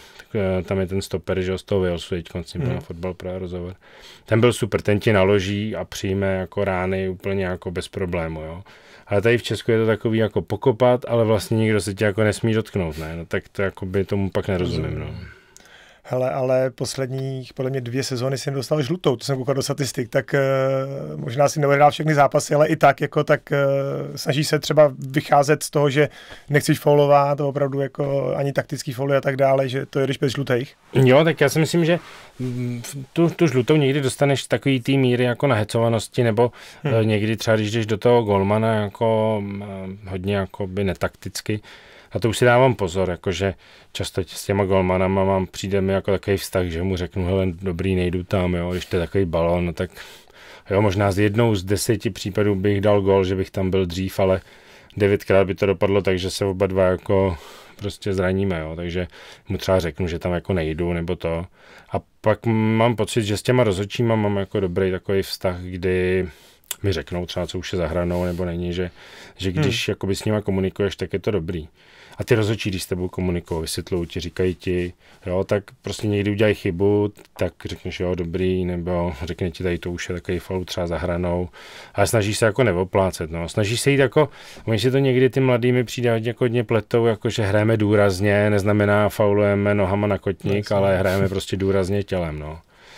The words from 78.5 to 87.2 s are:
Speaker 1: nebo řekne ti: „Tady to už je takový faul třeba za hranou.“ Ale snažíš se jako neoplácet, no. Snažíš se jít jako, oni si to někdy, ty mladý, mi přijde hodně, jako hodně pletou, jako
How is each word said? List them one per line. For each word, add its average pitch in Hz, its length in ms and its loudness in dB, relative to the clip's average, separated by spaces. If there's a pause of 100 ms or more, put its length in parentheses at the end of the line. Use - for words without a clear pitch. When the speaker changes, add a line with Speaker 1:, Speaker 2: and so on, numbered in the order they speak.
Speaker 1:
nebo 87 480 -2 (100)
řekne 85 280 -6
ti: 90 120 -10
„Tady 87 140 0
to 87 140 -8
už 87 180 -8
je 90 60 -4
takový 87 240 -4
faul 92 260 -6
třeba 87 220 -6
za 85 100 -4
hranou.“ 87 520 -2 (460)
Ale 101 120 2
snažíš 104 300 0
se - 80 2
jako 113 180 2
neoplácet, 92 680 0
no. 85 180 -6
Snažíš 110 320 -2
se 139 100 2
jít 139 80 2
jako, 143 300 2 (360)
oni 113 140 0
si 123 120 0
to 131 60 2
někdy, 131 320 4
ty 139 100 -2
mladý, 123 320 2
mi 123 120 2
přijde 120 280 -2
hodně, 113 180 0
jako 117 140 -4
hodně 120 200 2
pletou, 117 420 0
jako 113 240 0